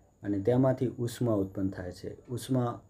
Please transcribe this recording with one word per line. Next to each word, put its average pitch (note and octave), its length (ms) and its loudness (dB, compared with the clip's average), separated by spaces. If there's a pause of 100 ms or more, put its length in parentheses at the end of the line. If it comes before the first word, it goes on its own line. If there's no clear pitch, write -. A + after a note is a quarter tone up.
(240)
અને G2+ 160 -2
તેમાંથી B2+ 600 4
ઉષ્મા A#2 360 0
ઉત્પન્ન G2 340 0
થાય F2+ 220 -8
છે. - 180 -12 (200)
ઉષ્મા B2 420 -2 (180)